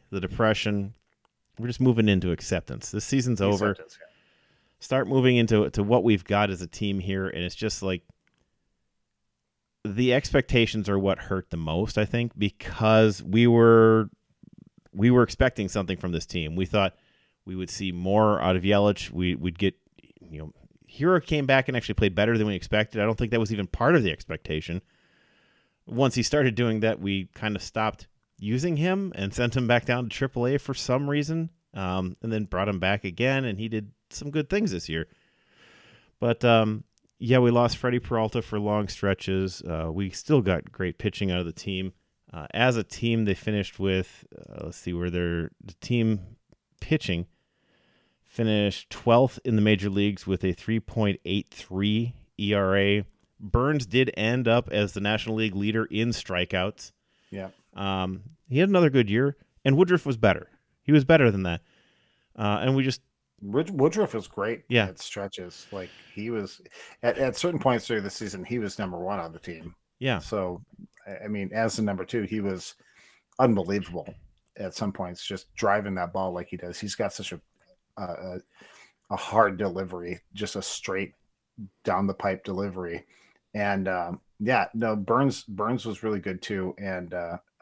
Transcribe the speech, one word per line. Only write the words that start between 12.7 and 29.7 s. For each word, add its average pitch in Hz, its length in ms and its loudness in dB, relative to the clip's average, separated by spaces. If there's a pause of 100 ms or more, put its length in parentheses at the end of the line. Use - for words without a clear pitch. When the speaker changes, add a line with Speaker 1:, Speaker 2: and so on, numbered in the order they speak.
Speaker 1:
we 113 240 6
were, 113 640 8 (840)
we 113 200 4
were 123 100 8
expecting 117 460 0
something 95 280 -2
from 92 140 -4
this 80 160 -4
team. 82 300 -6
We 92 100 0
thought 98 280 0 (500)
we 95 100 -12
would 92 160 -6
see 95 220 -6
more 101 500 4
out 92 140 4
of 90 80 -2
Yelich. 101 460 2
We, 87 260 0
we'd 82 220 -4
get, 95 180 0 (440)
you 78 200 -16
know, 78 120 -14 (340)
Hero 170 340 2
came 147 260 -2
back 135 220 4
and 127 80 -2
actually 113 180 -2
played 95 220 2
better 113 200 4
than 107 120 2
we 101 80 0
expected. 107 440 -2
I 104 40 2
don't 113 120 0
think 113 140 -2
that 117 100 2
was 110 120 0
even 101 160 -2
part 139 260 2
of 139 80 6
the 92 80 0
expectation. 80 720 -6 (1040)
Once 127 300 0
he 120 80 2
started 131 320 0
doing 110 240 0
that, 110 200 0
we 98 340 -4
kind 107 200 -6
of 95 80 -8
stopped - 460 -6 (280)
using 131 420 -2
him 185 360 -2
and 98 180 -4
sent 120 240 0
him 123 120 0
back 120 160 2